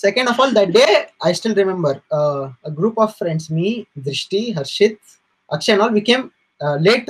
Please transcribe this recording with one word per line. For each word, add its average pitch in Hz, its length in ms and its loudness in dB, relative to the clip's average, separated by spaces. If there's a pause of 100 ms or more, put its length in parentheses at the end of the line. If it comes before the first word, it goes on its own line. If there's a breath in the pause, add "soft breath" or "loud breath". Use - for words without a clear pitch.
Second 247 280 0
of 233 100 -10
all, 269 160 2
that 190 200 4
day, 302 120 6 (380)
I 180 100 2
still 226 220 -2
remember, 180 320 0 (260)
uh, 147 240 0 (260)
a 151 100 -8
group 220 160 0 (100)
of 214 40 2 (120)
friends, 160 240 -4 (120)
me, 175 120 0 (380)
Drishti, 190 360 -4 (160)
Harshit, 202 380 0 (580)
Akshay 156 200 0
and 202 100 2
all, 240 140 0
we 202 120 -2
came, 254 120 0 (420)
uh, 147 120 -2 (120)
late 240 200 2